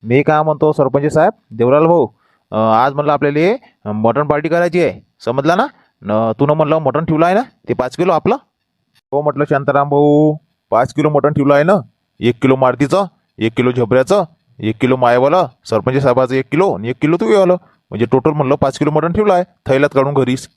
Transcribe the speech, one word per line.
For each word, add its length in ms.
मी 140
काय 200
म्हणतो 300
सरपंच 400
साहेब, 200
देवलाल 340
भाऊ, 200
अं, 220
आज 200
म्हणलं 180
आपल्याला, 380
अं, 100
मटण 320
पार्टी 220
करायची 340
आहे, 160
समजला 300
ना? 100
न, 380
तू 60
न 60
म्हणलं 260
मटण 280
ठेवलं 200
आहे 100
ना 60
ते 40
पाच 220
किलो 180
आपलं? 220
हो 100
म्हटलं 280
शांताराम 400
भाऊ, 440
पाच 220
किलो 160
मटण 240
ठेवलं 200
आहे 100
ना, 120
एक 220
किलो 140
मारुतीचं, 500
एक 180
किलो 140
झबऱ्याचं, 520
एक 220
किलो 160
मायवालं, 500
सरपंच 360
साहेबाचं 340
एक 160
किलो 220
आणि 160
एक 120
किलो 160
तू 120
येवालं, 280
म्हणजे 200
टोटल 200
म्हणलं 240
पाच 240
किलो 120
मटण 220
ठेवलं 200
आहे 100
थैल्यात 300
काढून 180
घरीच. 440